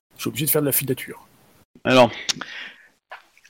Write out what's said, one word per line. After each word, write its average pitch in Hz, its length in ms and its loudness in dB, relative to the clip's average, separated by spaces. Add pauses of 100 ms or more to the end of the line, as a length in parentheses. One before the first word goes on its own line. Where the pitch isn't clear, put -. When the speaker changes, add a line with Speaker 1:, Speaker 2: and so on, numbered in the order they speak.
(160)
Speaker 1:
Je - 60 -14
suis - 80 -6
obligé 117 160 -6
de - 60 -2
faire 151 100 2
de 147 60 0
la 131 40 0
filature. - 560 -6 (560)
Speaker 2:
Alors. 127 260 8 (1400)